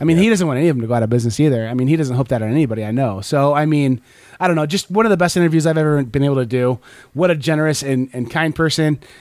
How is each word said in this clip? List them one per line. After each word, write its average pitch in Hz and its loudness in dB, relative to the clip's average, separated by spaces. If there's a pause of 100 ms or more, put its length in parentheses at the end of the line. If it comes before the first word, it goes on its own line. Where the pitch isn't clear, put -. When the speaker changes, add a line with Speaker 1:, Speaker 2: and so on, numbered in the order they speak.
Speaker 1:
I - -4
mean, 165 2
Speaker 2:
Yeah. 180 4
Speaker 1:
he 220 4
doesn't 185 2
want 131 -2
any 170 4
of 147 0
them 117 -4
to 113 -4
go 120 -2
out 117 2
of 110 0
business 117 0
either. 127 2
I 120 -6
mean, 127 0
he 160 2
doesn't 135 -2
hope 127 -2
that 120 -2
on 107 -2
anybody 113 0
I 107 -6
know. 113 -2
So, 143 0
I 151 0
mean, 139 0 (380)
I 185 0
don't 175 2
know, 151 0
just 185 -4
one 214 2
of 226 2
the 190 2
best 175 0
interviews 165 2
I've 160 0
ever 151 2
been 135 -2
able 139 2
to 127 0
do. 123 0 (340)
What 175 2
a - 0
generous 156 -2
and, 131 -2
and 123 -8
kind 160 -2
person. 156 0 (200)